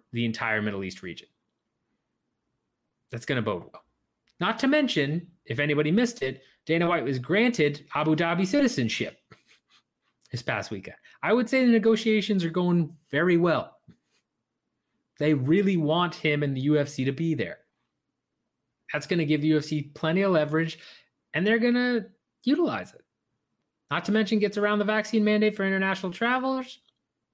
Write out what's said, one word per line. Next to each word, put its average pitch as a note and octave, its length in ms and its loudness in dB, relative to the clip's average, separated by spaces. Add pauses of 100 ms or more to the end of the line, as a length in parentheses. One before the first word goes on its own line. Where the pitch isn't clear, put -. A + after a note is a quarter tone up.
(140)
the A#2 120 -2
entire A2 360 -2
Middle G2+ 220 -4
East F#2 200 -10
region." F2 240 -14 (1800)
That's A#2+ 140 -10
gonna B2+ 180 -2
bode F#2+ 280 -4
well. - 120 -20 (560)
Not A3 200 -2
to B3+ 80 0
mention, F3 600 0 (180)
if A#2 140 -4
anybody D3 320 2
missed A#3 320 0
it, C3 180 -6 (240)
Dana E3 220 0
White E3+ 160 0
was C3 160 -2
granted E3+ 720 0
Abu D3+ 220 2
Dhabi E3+ 320 0
citizenship F#3 720 -2 (1120)
this B2 100 -6
past A2 300 -4
weekend. F#2+ 260 -12 (240)
I - 120 0
would A#3+ 140 2
say C4 160 2
the A#3+ 80 6
negotiations G#3+ 720 2
are E3 60 0
going F3 420 2 (200)
very E3+ 260 4
well. E3 400 0 (1400)
They D3+ 160 2
really F3+ 420 2
want D#3+ 380 0
him D3 260 0
and C#3 160 -2
the C3 40 -4
U D3 180 4
F C#3+ 100 -2
C C3 160 -4
to C3+ 60 0
be D#3+ 240 -2
there. G2+ 240 -6 (1300)
That's D3 140 -6
gonna E3+ 180 0
give D3 180 0
the D#3 80 2
U D#3 80 4
F D3 80 -2
C D3+ 280 -6
plenty F3 300 0
of G3 80 2
leverage, D#3+ 480 0 (540)
and F3 120 -2
they're A3+ 140 2
gonna A#3+ 480 0 (360)
utilize A#3 500 -2
it. - 100 -20 (880)
Not E3+ 140 -2
to G3+ 60 -2
mention G#3+ 280 2
gets G3+ 180 -2
around G#3 220 0
the G3+ 60 0
vaccine G#3+ 380 0
mandate G#3+ 320 2
for G3 80 -4
international F#3+ 480 -2
travelers. B3+ 680 -2 (540)